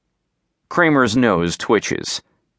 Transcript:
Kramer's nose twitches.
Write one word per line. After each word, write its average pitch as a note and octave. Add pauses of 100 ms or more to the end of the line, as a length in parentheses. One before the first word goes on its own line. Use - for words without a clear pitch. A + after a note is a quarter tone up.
(720)
Kramer's C#3
nose F2+
twitches. - (360)